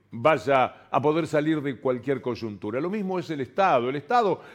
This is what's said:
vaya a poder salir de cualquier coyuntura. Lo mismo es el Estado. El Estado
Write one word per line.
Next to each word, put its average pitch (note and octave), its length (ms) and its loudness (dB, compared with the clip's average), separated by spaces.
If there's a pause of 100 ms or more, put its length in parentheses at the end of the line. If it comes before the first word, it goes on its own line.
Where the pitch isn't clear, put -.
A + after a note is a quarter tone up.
(120)
vaya B2+ 800 2
a B2+ 120 0
poder D3+ 260 0
salir D3+ 340 0
de C3+ 160 -6
cualquier B2+ 440 -2
coyuntura. A2 580 -6
Lo E3 100 -4
mismo F#3+ 300 -4
es - 100 -10
el D3 120 -6
Estado. C3 480 2
El C#3 80 -4
Estado G#3 440 0 (140)